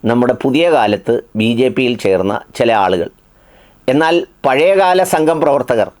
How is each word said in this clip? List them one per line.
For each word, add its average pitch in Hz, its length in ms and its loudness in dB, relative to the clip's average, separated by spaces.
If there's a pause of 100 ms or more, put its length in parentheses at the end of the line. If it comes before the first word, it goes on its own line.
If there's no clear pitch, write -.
നമ്മുടെ 123 400 0
പുതിയ 156 280 0
കാലത്ത് 113 520 0 (120)
ബി 110 140 -2 (100)
ജെ 131 100 2
പിയിൽ 123 280 -2
ചേർന്ന 95 440 -2 (140)
ചില 117 160 0
ആളുകൾ. 92 380 0 (760)
എന്നാൽ 160 280 0 (300)
പഴയകാല 185 580 2
സംഘം 160 380 0
പ്രവർത്തകർ 131 480 0 (100)